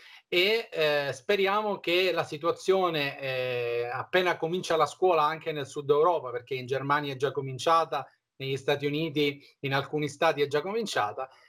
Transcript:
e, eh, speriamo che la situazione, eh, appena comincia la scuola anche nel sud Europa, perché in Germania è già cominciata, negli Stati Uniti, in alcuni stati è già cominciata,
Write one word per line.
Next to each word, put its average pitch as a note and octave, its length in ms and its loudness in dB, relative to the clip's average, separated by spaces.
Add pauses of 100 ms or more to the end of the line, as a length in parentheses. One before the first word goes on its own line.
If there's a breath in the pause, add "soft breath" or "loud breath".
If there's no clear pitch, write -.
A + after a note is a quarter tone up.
(280 loud breath)
e, G#3+ 440 2
eh, D3 400 0
speriamo G3+ 680 0
che F3+ 320 0
la E3 120 -2
situazione, D#3+ 960 0
eh, B2 720 -4
appena E3+ 440 0
comincia E3+ 400 -2
la D#3 100 4
scuola E3+ 380 2
anche D#3+ 280 -4
nel D3 140 -6
sud C#3+ 240 -10
Europa, D3 400 4
perché A#2+ 240 -8
in B2+ 120 -8
Germania C#3 460 0
è C3+ 40 -8
già C3+ 140 0
cominciata, D3 800 0 (300 soft breath)
negli C3+ 200 -4
Stati C#3 260 0
Uniti, C#3+ 580 0 (180 loud breath)
in C3+ 120 -4
alcuni C#3 380 -2
stati D3+ 320 2
è C#3+ 40 4
già C#3+ 140 0
cominciata, C3+ 680 -4 (180 soft breath)